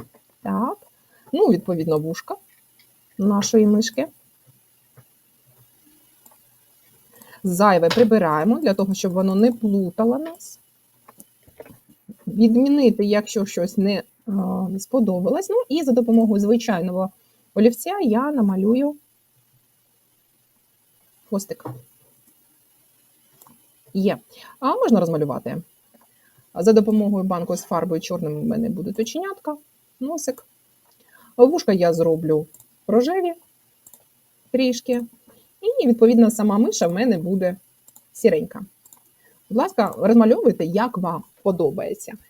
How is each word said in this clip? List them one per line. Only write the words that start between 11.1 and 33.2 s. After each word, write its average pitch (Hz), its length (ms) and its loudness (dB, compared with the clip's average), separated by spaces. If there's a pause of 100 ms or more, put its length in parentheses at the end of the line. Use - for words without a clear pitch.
Відмінити, 240 800 4
якщо 208 400 -2
щось 185 320 -8
не, 202 160 2
е, 185 100 -6 (760)
сподобалось. 202 720 -2
Ну, 392 60 0 (140)
і 311 140 -2
за 262 80 0
допомогою 226 500 2
звичайного 190 680 -2 (440)
олівця 240 460 0
я 262 320 0
намалюю 233 640 0 (2250)
хвостик. - 360 -8 (2250)
Є. 190 240 -2 (420)
А 277 160 -2
можна 349 240 2
розмалювати. 151 640 -4 (920)
За 190 180 2
допомогою 208 500 0
банку 180 320 -4
з 170 60 -8
фарбою 165 400 -4
чорним 156 400 -8
в 151 40 -6
мене 226 240 -4
будуть 202 300 -8
оченятка, 302 580 -8 (420)
носик. 285 460 -10 (920)
Вушка 262 360 4
я 175 200 2
зроблю 160 540 0 (400)
рожеві 339 460 0 (1160)